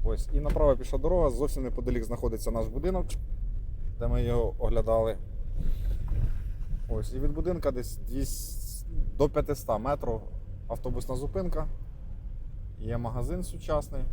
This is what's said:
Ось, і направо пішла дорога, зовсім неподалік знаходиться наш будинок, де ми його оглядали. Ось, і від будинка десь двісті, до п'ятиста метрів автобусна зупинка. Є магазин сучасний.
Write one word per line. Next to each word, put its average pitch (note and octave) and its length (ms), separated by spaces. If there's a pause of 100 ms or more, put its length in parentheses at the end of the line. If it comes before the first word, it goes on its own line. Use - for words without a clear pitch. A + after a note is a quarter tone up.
Ось, G#2+ 280
і C#3+ 80
направо D3 360
пішла A2+ 220
дорога, E3+ 320
зовсім C#3+ 320
неподалік A#2+ 420
знаходиться A#2 460
наш A2+ 160
будинок, F3+ 400 (920)
де A#2+ 100
ми B2 140
його A#2+ 360
оглядали. A2+ 580 (1700)
Ось, - 260
і C3 40
від D3 140
будинка D#3+ 380
десь B2 260
двісті, - 920 (320)
до C#3+ 100
п'ятиста C#3+ 500
метрів B2 420 (480)
автобусна B2 480
зупинка. D#3 500 (1120)
Є G#2+ 180
магазин A#2+ 440
сучасний. C#3+ 600 (100)